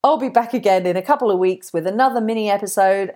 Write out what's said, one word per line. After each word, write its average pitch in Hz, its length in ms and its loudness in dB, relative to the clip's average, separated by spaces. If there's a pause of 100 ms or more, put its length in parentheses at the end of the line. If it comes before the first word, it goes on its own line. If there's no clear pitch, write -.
I'll 294 140 4
be 254 120 -4
back 233 240 0
again 190 320 2
in 175 120 0
a 185 40 -2
couple 262 300 0
of 180 80 0
weeks 185 320 -2
with 170 160 -4
another 240 340 0
mini 220 280 -2
episode. 196 680 0